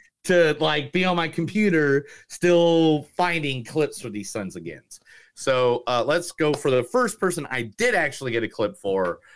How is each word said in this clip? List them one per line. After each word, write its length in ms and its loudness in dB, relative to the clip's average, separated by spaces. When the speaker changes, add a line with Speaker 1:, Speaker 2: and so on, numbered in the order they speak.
Speaker 1:
<laughs> 160 -20
Speaker 2:
to, 340 4
like, 320 -2
be 140 0
on 100 2
my 120 0
computer, 800 0
still 720 4
finding 480 -2
clips 380 -2
for 80 -10
these 220 -8
sons 240 -8
of 100 -12
guns. 340 -16
So, 520 0
uh, 180 0
let's 260 -2
go 220 0
for 180 -2
the 120 2
first 360 -2
person 300 -4
I 140 -4
did 180 0
actually 360 -2
get 120 0
a 40 -4
clip 300 -4
for, 420 -2